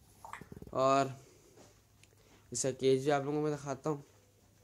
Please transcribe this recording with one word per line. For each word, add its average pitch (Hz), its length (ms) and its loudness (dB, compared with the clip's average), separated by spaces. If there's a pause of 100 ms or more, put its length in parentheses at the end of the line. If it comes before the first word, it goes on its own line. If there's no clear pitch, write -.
(720)
और 135 540 2 (1300)
इसका 131 180 -2
cage 131 340 2
भी 147 60 0
आप 143 140 0
लोगों 147 140 -2
को 151 60 0
मैं 151 120 0
दिखाता 139 340 -6
हूँ। 143 140 -4 (600)